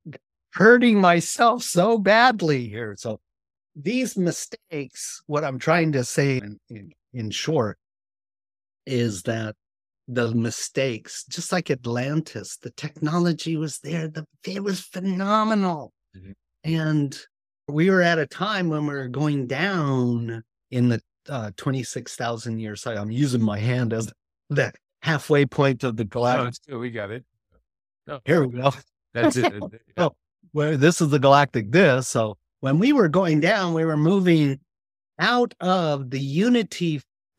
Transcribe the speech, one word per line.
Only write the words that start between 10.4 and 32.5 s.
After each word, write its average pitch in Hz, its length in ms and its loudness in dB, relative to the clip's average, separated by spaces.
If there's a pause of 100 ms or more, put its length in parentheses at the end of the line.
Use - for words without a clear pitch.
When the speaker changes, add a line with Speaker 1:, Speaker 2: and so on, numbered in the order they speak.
Speaker 1:
just - 240 -10
like 180 180 -2
Atlantis, 123 840 -6
the - 140 -16
technology 165 840 -4
was 151 220 -6
there. 160 300 -6
The, 156 160 -12 (200)
it 196 180 -8
was 196 180 -4
phenomenal. 196 1120 -2 (240)
Speaker 2:
Mm-hmm. 95 160 -18 (320)
Speaker 1:
And 156 540 0 (500)
we 156 220 2
were 185 120 6
at 170 160 4
a 143 80 0
time 185 420 -4
when 151 180 -2
we 143 80 -4
were 135 140 -8
going 139 380 -2
down 127 960 -2 (280)
in 123 180 2
the, 113 120 0 (280)
uh, 113 280 -8
twenty-six 131 600 -6
thousand 117 420 -6
year 107 160 -8
cycle. 107 280 -8
I'm 107 80 -6
using 127 320 0
my 104 160 0
hand 120 340 0
as 113 200 -4 (360)
the 135 240 -2 (300)
halfway 143 440 2
point 139 380 0
of 117 120 -4
the 117 80 -2
Speaker 2:
No, 101 40 -6
Speaker 1:
galactic. 123 400 0
Speaker 2:
it's 120 100 -10
good. 135 200 -14
We 120 120 -8
got 104 200 -8
it. 123 140 -12 (800)
No. 147 180 -12
Speaker 1:
Here 156 200 4
we 123 160 -4
go. 135 120 2 (420)
Speaker 2:
That's 123 220 2
it. 104 260 0 (160)
Speaker 1:
<laughs> - 180 -20
Oh, - 160 0 (400)
where 151 240 0
this 156 240 4
is 156 100 2
the 147 80 4
galactic 135 520 4
this. 135 380 4
So 110 280 -2 (240)